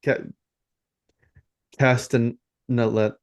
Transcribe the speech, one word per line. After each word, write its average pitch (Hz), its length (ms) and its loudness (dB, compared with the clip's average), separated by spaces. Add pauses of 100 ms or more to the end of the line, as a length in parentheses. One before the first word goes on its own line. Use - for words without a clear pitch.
Ca-, - 240 -2 (1500)
Castellaneta 120 1500 0